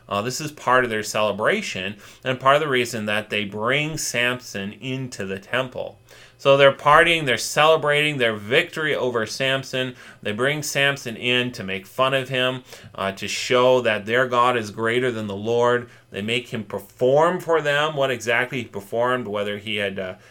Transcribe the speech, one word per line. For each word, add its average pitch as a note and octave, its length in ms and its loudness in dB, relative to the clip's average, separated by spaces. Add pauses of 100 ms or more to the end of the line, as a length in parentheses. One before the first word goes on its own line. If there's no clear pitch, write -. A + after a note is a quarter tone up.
Uh, G2+ 140 -2
this B2+ 180 -6
is D3 120 -8
part B2+ 320 2
of A#2 60 -4
their G#2+ 120 -2
celebration G#2+ 960 -2 (280)
and B2+ 160 -2
part C3+ 160 6
of D3+ 40 4
the D#3 80 -2
reason A#2+ 380 -2
that G#2+ 240 -2
they G#2 140 -2
bring C3 520 -4
Samson A#2+ 760 -4
into C3 520 -8
the F#2+ 140 -6
temple. A#2+ 600 -6 (420)
So C#3 160 6
they're C#3 160 8
partying, D#3+ 540 4
they're A#2+ 100 2
celebrating D3 840 2
their A2+ 180 2
victory D3 580 -2
over A2+ 320 -2
Samson. C3 680 -4 (260)
They G#2 80 -4
bring C#3 320 -2
Samson C#3 540 -2
in B2 360 0
to A2 120 -10
make F#2+ 200 -6
fun C3 300 0
of C3 140 -2
him, B2+ 340 -2 (320)
uh, G2 180 -2
to G2 140 -10
show B2+ 540 4
that G#2+ 260 0
their B2 220 2
God B2 280 4
is G#2+ 140 -4
greater A#2 400 0
than A2 160 -6
the G2 80 -6
Lord. A#2+ 560 0 (220)
They G2+ 100 -6
make A#2+ 260 -4
him A2+ 140 -8
perform C#3+ 800 2
for E3 200 0
them D3 360 0
what C3+ 160 0
exactly A#2+ 460 -2
he A#2 100 -8
performed, A#2+ 580 -2
whether G#2 320 -4
he G#2 180 -6
had G2+ 200 -2
to F#2 220 -8 (120)